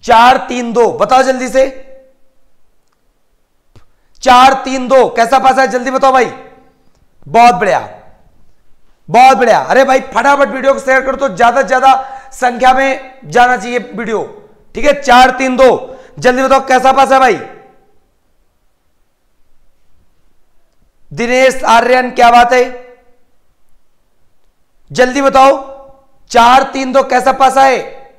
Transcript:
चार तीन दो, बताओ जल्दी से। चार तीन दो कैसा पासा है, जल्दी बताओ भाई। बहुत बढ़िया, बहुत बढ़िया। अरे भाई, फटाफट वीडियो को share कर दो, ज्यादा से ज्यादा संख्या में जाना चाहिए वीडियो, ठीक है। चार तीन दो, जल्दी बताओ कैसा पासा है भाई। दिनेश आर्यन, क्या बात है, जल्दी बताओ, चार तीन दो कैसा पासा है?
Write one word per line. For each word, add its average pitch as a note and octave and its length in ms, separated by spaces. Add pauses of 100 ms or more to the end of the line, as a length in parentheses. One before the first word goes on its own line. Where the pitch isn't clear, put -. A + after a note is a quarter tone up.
चार A#3+ 340
तीन A#3+ 360
दो, A3 180
बताओ G#3 300
जल्दी B3+ 280
से। C4 340 (2500)
चार B3+ 320
तीन C4 340
दो B3 220
कैसा A#3 300
पासा C4 220
है, C4 60
जल्दी B3 240
बताओ C4+ 200
भाई। B3 220 (960)
बहुत A#3 280
बढ़िया, D#3 340 (1200)
बहुत B3+ 280
बढ़िया। A3+ 220
अरे E3+ 240
भाई, C4+ 160
फटाफट C#4 480
वीडियो C4 260
को A#3 60
share C4 220
कर C4 140
दो, C4+ 140
ज्यादा A#3 320
से C#4 60
ज्यादा C4 520 (120)
संख्या B3 420
में C4+ 520
जाना A#3+ 320
चाहिए A#3+ 200
वीडियो, G#3 720 (260)
ठीक A#3+ 100
है। C#4+ 160
चार B3+ 280
तीन B3+ 280
दो, B3 360 (260)
जल्दी B3 240
बताओ C4 240
कैसा C4 240
पासा C4+ 220
है C4+ 60
भाई। B3 160 (3750)
दिनेश B3 500
आर्यन, A#3+ 480
क्या A#3+ 200
बात A#3+ 220
है, B3+ 440 (1900)
जल्दी B3+ 300
बताओ, C4+ 560 (520)
चार A#3+ 340
तीन C4+ 280
दो C4+ 120
कैसा B3+ 280
पासा C4 320
है? - 560